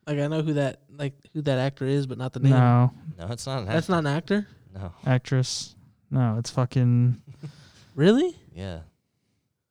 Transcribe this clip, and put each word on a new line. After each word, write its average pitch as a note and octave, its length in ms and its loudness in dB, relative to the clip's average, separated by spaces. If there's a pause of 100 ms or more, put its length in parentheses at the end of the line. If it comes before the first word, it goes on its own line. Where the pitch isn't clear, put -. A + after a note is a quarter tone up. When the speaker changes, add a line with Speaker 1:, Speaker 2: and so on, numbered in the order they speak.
Speaker 1:
Like, D3 100 -4
I C#3+ 100 -2
know D#3+ 140 -2
who D3+ 120 -2
that, C#3 280 -2 (160)
like, C#3 160 -6 (200)
who D#3 100 -6
that C3+ 160 0
actor C3+ 260 -4
is, C#3 220 0
but B2 100 -8
not B2+ 160 -6
the C3 60 -10
name. C3 140 6
Speaker 2:
No. B2 380 6 (280)
Speaker 3:
No, E2+ 80 -10
it's A#2 180 -10
not C3 140 -6
an G2+ 80 -6
Speaker 1:
That's D#3+ 200 0
Speaker 3:
actor. G3 40 -2
Speaker 1:
not E3+ 80 2
an D3+ 80 -2
actor? G3 400 -2 (260)
Speaker 3:
No. F#2+ 200 -12 (120)
Speaker 2:
Actress. B2+ 680 -2 (340)
No, A#2+ 300 0
it's A#2 100 -8
fucking B2 720 2 (360)
Speaker 3:
<laughs> - 380 -20
Speaker 1:
Really? A#3+ 400 4 (160)
Speaker 3:
Yeah. F2 280 -10 (920)